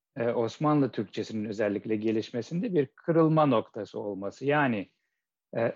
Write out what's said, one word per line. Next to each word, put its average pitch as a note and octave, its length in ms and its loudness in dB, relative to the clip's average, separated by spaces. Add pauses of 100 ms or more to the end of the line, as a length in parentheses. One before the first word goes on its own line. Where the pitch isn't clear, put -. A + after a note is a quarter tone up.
(160)
e, A#2+ 120 0
Osmanlı B2+ 640 2
Türkçesinin G#2+ 520 -6
özellikle G#2+ 520 -2
gelişmesinde A2+ 760 -2
bir C#3+ 120 2
kırılma D#3+ 600 4
noktası A2 540 -2
olması. G2+ 440 -8
Yani, C3+ 460 0 (640)
e, A#2 60 -2 (140)